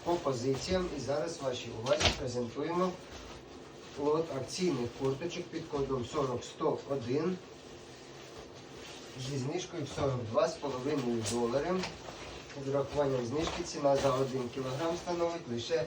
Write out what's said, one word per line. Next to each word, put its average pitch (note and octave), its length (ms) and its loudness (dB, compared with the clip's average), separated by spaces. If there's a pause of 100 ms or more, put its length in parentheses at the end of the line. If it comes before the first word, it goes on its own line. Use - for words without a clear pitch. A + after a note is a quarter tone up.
по E3+ 100 4
позиціям. C#3 840 2
І - 20 -4
зараз B2+ 420 -2
вашій A#2+ 280 -2 (140)
увазі C3+ 200 4 (160)
презентуємо C#3+ 720 0 (1080)
лот D3+ 260 4 (120)
акційних B2+ 520 0 (100)
курточок C#3+ 440 0
під - 240 -6
кодом C3+ 380 0
сорок C3 380 0
сто C#3+ 340 2 (120)
один C#3+ 480 2 (1900)
зі C#3 80 -2
знижкою D3 460 -2
в C3 160 -6
сорок B2+ 320 2
два D3+ 160 6
з E3+ 60 0
половиною B2+ 760 0
долари. A#2+ 400 2 (920)
З C3+ 40 -2
урахуванням C3+ 560 4
знижки D#3+ 380 0
ціна C#3+ 320 4
за C3+ 180 6
один B2+ 400 2
кілограм C3+ 440 0
становить E3+ 540 0
лише D#3 360 2